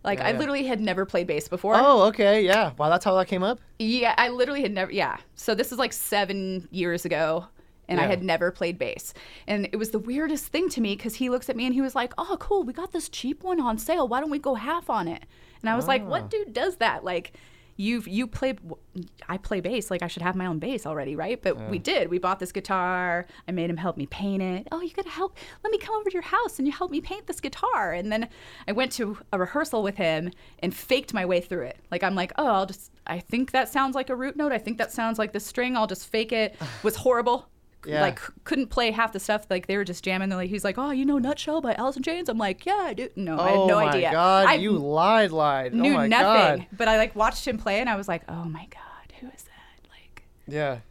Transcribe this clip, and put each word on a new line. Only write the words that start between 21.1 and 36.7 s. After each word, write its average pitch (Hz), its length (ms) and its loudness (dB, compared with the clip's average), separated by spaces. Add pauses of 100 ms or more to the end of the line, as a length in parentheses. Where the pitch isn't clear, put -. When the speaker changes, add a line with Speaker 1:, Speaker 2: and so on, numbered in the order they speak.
Speaker 1:
right? 180 240 -4
But 120 300 -2
we 185 80 -2
Speaker 2:
Yeah. - 60 -6
Speaker 1:
did. 220 260 0
We 180 80 -2
bought 185 220 0
this 185 120 -6
guitar. 180 760 -2 (200)
I - 40 -6
made 170 180 -2
him 170 80 -2
help 175 200 -4
me 139 100 -6
paint 196 340 -4
it. 185 300 -4
"Oh, 330 100 -6
you 349 80 -6
gotta 392 200 -8
help? 359 280 -6 (260)
Let 427 60 -2
me 440 80 0
come - 160 -4
over 427 160 -2
to - 40 -4
your 349 100 -2
house - 340 0
and 269 100 0
you 285 60 0
help 359 160 -4
me 311 120 -2
paint 415 260 -8
this - 120 -8
guitar." 262 540 -2
And 190 180 -4
then 226 180 -2 (380)
I 202 40 -4
went 247 220 0
to 214 260 -4 (120)
a 196 60 -2
rehearsal 226 460 0
with 202 140 -2
him 165 340 0 (260)
and 180 180 -2
faked - 380 0
my 196 100 -2
way 180 160 2
through 175 260 -4
it. 127 120 -12 (140)
Like, 175 120 -2
I'm 185 120 0
like, 180 240 -2
"Oh, 302 80 2
I'll 196 180 4
just, - 260 -16 (140)
I 180 140 -6
think 247 320 -2
that 262 180 2
sounds 269 240 0
like 262 160 -4
a 262 60 -2
root 262 200 -6
note. 294 160 0
I 240 60 0
think 226 220 -6
that - 120 -2
sounds 226 280 -2
like 214 140 -2
this - 120 -6
string. 247 320 -2
I'll 220 80 4
just 190 220 -10
fake 226 240 -2
it." 220 240 0 (140)
Speaker 2:
<laughs> - 120 -12